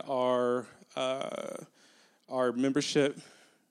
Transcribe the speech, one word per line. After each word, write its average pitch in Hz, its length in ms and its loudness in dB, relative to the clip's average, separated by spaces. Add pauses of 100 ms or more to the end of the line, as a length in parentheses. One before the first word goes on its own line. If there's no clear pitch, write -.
our, 123 600 2 (280)
uh, - 720 -6 (640)
our 127 220 2
membership, 139 680 2 (520)